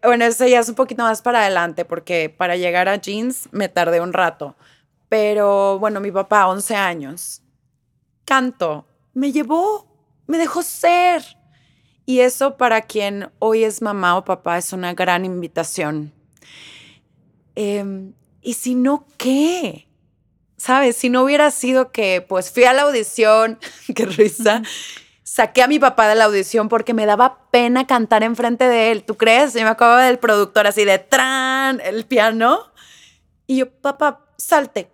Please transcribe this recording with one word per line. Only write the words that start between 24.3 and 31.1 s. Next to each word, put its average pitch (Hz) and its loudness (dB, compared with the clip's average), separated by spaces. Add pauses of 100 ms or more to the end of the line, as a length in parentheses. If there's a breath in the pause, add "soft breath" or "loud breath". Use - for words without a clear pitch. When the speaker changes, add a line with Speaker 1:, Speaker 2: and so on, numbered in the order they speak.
Speaker 2:
Ujú. 220 -12 (540 loud breath)
Speaker 1:
saqué 220 2
a 254 4
mi 294 2
papá 247 4
de 214 4
la 220 6
audición 208 0
porque 226 -2
me 220 0
daba 220 2
pena 247 2
cantar 220 2
enfrente 233 0
de 233 2
él, 214 -4
¿tú 214 -8
crees? 233 4
Yo 226 -2
me 220 2
acordaba 233 6
del 247 2
productor 208 2
así 208 0
de 190 2
tran, 262 -2